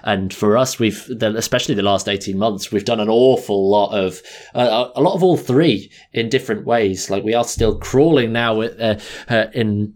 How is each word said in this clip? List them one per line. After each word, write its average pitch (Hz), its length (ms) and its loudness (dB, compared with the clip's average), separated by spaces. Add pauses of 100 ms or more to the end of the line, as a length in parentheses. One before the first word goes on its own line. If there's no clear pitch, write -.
And 95 300 -2
for 107 240 2
us, 127 200 0
we've, 107 300 -2
the, 110 300 -4
especially 123 360 -2
the 101 100 0
last 101 260 0
eighteen 98 280 -4
months, 104 320 -2
we've 101 140 -2
done 117 160 -2
an 104 80 -2
awful 110 640 4
lot 104 260 2
of, 92 240 -2 (320)
uh, 123 400 0
a 127 80 -4
lot 185 140 2
of 180 80 2
all 175 140 4
three 127 520 2 (220)
in 113 160 -2
different 110 380 -2
ways. 104 440 0
Like, 98 140 -2
we 107 100 -2
are 117 120 0
still 113 320 0
crawling 131 560 2
now, 113 260 0
uh, 113 400 -2 (300)
uh, 113 240 2
in 104 420 -2